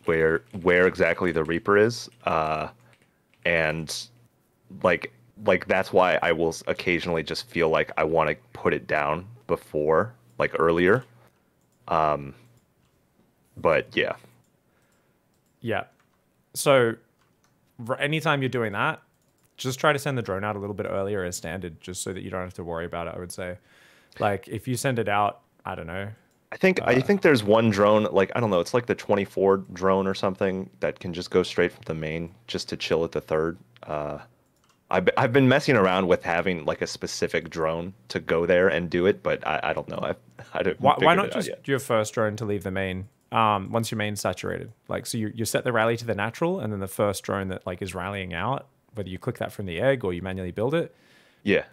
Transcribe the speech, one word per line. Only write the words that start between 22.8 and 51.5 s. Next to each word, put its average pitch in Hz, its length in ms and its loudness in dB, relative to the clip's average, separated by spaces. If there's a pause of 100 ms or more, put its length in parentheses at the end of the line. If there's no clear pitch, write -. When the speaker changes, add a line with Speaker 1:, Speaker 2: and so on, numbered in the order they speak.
Speaker 2:
about 85 220 -6
it, 80 80 -10
I - 40 -12
would 90 140 -12
say. 90 260 -10 (600)
Like, 101 300 -2
if - 200 -10
you 123 80 -2
send 123 220 -2
it 104 100 -2
out, 101 320 0 (240)
I 95 100 -8
don't 85 120 -10
know. 95 220 -8 (420)
Speaker 1:
I - 60 -14
think, 185 260 2
I - 140 4
Speaker 2:
Uh, 131 40 4
Speaker 1:
think 196 220 2
there's 139 200 6
one 113 280 6
drone, 104 420 6
like, 95 220 4
I 117 60 -2
don't 110 100 0
know, 87 100 4
it's, - 140 -2
like, 123 120 0
the 98 80 0
twenty-four 98 640 2 (140)
drone 95 340 2
or 95 80 0
something 95 540 -2 (120)
that 78 200 -4
can 90 140 -8
just 87 160 -8
go 92 120 4
straight 87 300 0
from - 140 -20
the 82 80 -6
main 80 400 -6 (120)
just - 240 -6
to - 60 -8
chill 82 280 0
at 82 80 -4
the 78 100 -4
third. 80 340 -2 (280)
Uh, 73 340 -6 (720)
I've, 92 260 2
I've 120 160 2
been 135 160 6
messing 139 280 4
around 95 320 4
with 87 160 4
having, 85 420 0
like, 85 160 -2
a 82 40 -2
specific 82 600 -4
drone 85 460 -4 (140)
to 92 120 -4
go 82 240 0
there 90 240 6
and 82 220 -2
do 87 160 2
it, - 160 2
but 78 240 -2
I, 78 160 -2
I 76 100 -2
don't 78 160 -6
know. 85 140 -8
I, - 120 -2 (200)
<laughs> - 240 -10
I 90 40 0
don't 90 180 -2
Speaker 2:
Why, 131 180 4
why 151 140 6
Speaker 1:
figured 175 40 4
Speaker 2:
not 196 100 2
Speaker 1:
it - 40 -4
out - 40 -6
Speaker 2:
just 208 140 -4
Speaker 1:
yet. - 200 -12
Speaker 2:
your 135 100 0
first 110 340 0
drone 107 240 -2
to 117 80 -8
leave 101 200 -4
the 95 60 -6
main, 95 380 -4 (220)
um, 107 420 2
once 113 180 -2
your 117 60 -6
main's 107 240 -4
saturated? 92 520 -4 (160)
Like, 101 180 -6
so - 100 -6
you, 107 180 -4
you 113 120 -4
set - 180 -2
the 127 80 -2
rally 117 240 2
to 117 80 -8
the 113 100 -2
natural, 165 460 -2
and 110 100 -4
then 101 100 -6
the 95 80 -6
first 101 340 0
drone 98 260 -4
that, 92 180 -8
like, 92 140 -8
is 92 140 -8
rallying 92 400 -6
out, 117 320 -4 (280)
whether 98 140 -8
you 92 100 -10
click - 200 -6
that 107 140 -6
from 107 120 -10
the 85 160 -6
egg 127 240 0
or 90 80 -2
you 87 80 -6
manually 92 300 -8
build 120 240 -2
it, 165 200 -4 (500)
Speaker 1:
Yeah. 90 280 2